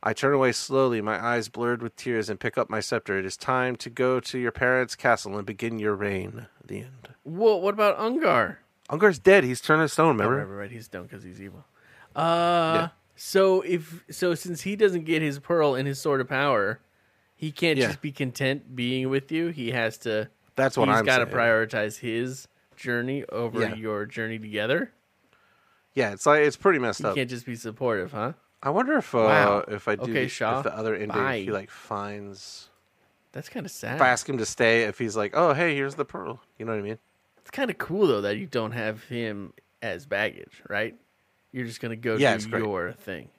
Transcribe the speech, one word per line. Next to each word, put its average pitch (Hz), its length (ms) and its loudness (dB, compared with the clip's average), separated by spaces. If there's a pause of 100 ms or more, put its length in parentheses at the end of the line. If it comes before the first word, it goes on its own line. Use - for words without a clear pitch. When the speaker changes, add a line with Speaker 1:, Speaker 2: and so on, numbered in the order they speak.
Speaker 1:
I 110 100 0
turn 135 200 2
away 131 180 4
slowly, 127 500 0
my 104 220 -2
eyes 117 260 -2
blurred 120 320 -4
with 117 140 -10
tears, 113 340 -4
and 101 100 -6
pick - 180 -4
up 127 120 0
my 110 100 -2
scepter. 107 380 -4
"It 95 80 -4
is 95 120 -8
time 127 400 -2
to - 120 -12
go 127 300 0
to - 180 -8
your 120 140 -2
parents' 127 440 0
castle 107 420 2
and 101 100 -8
begin 113 320 -6
your 104 160 0
reign." 98 520 -4 (160)
The 104 180 -10
end. 127 280 -20 (140)
Speaker 2:
Well, 196 360 4
what 196 140 2
about 208 240 4
Ungar? 220 600 2 (320)
Speaker 1:
Ungar's 170 300 4
dead. 190 240 8
He's 123 160 -2
turned 156 220 4
to 151 80 2
stone, 156 280 4
remember? 107 180 2
Speaker 2:
Oh, - 20 -2
right, - 80 -4
right, 98 160 -12
right. 101 100 -10
He's 113 140 -14
stone 90 220 -12
'cause - 160 -16
he's 90 180 -18
evil. 95 240 -18 (500)
Uh, 143 60 -2 (540)
Speaker 1:
Yeah. 165 120 2 (280)
Speaker 2:
so 190 460 4
if, 165 500 -4
so 175 240 0
since 170 260 -8
he 202 140 -4
doesn't 190 300 4
get 160 180 2
his 143 160 -2
pearl 151 360 4
and 135 120 0
his 135 120 -4
sword 139 220 2
of 123 80 -4
power, 127 500 2 (560)
he 156 160 -8
can't 160 280 2
Speaker 1:
Yeah. 120 80 4
Speaker 2:
just 101 140 -4
be 151 100 -6
content 131 640 -4
being 127 340 -2
with 135 220 -2
you. 160 160 -2
He 135 240 -6
has 117 280 -2
to. 107 300 -2 (260)
Speaker 1:
That's 131 220 2
what 120 120 4
Speaker 2:
he's 110 100 6
Speaker 1:
I'm 110 60 2
Speaker 2:
gotta 127 200 4
Speaker 1:
saying. - 120 -8
Speaker 2:
prioritize 110 640 2
his 123 480 -6 (280)
journey 127 500 -4
over 117 360 -4
Speaker 1:
Yeah. 110 140 -2
Speaker 2:
your 107 320 -4
journey 113 320 -6
together. 110 520 -2 (1000)
Speaker 1:
Yeah, 117 200 0
it's 95 120 -6
like, 151 180 6
it's 147 140 2
pretty 180 220 2
messed 113 220 -2
Speaker 2:
You 113 60 -2
Speaker 1:
up. 98 80 0
Speaker 2:
can't 127 140 -2
just 123 160 -10
be 120 100 -8
supportive, 113 560 -4
huh? 123 220 -6 (300)
Speaker 1:
I 135 80 0
wonder 254 260 0
if, - 160 -4
uh, 123 60 2
Speaker 2:
Wow. 110 480 4
Speaker 1:
if 104 200 -8
I 107 80 0
do 104 80 -8
Speaker 2:
Okay, 117 100 -4 (100)
Speaker 1:
the, 127 60 -2
Speaker 2:
Shaw. 120 300 -2
Speaker 1:
if 139 40 -6
the 127 120 -4
other 110 200 -2
ending, 104 140 -6
Speaker 2:
Bye. 127 320 -2
Speaker 1:
he, 98 100 -6
like, 101 180 -4
finds 101 1000 -12 (600)
Speaker 2:
That's - 180 -12
kinda 208 200 -10
sad. 117 280 -8
Speaker 1:
if 156 40 4
I 131 80 6
ask 123 180 0
him 139 120 -2
to 107 60 0
stay, 117 380 4
if 104 140 -4
he's 110 180 -4
like, 104 200 -2
"Oh, 160 180 4
hey, 160 220 0
here's 139 200 -4
the 147 100 -4
pearl." 147 360 -12 (160)
You 117 80 -10
know 117 60 -4
what 107 80 -2
I 101 40 -6
mean? 107 140 -6 (400)
Speaker 2:
It's - 140 -20
kinda 254 240 -4
cool, 190 320 0
though, 107 140 2
that 104 160 -2
you 196 100 -10
don't 113 240 -4
have 110 340 -6
him 110 480 -8 (280)
as 87 260 -8
baggage, 98 600 -6
right? 110 280 -6 (560)
You're 127 160 -8
just 113 140 -12
gonna 117 140 -6
go 113 220 -2
Speaker 1:
Yeah, 135 140 4
Speaker 2:
do 101 60 2
Speaker 1:
it's 104 100 -6
great. 110 160 -2
Speaker 2:
your 95 300 -4
thing. - 460 -12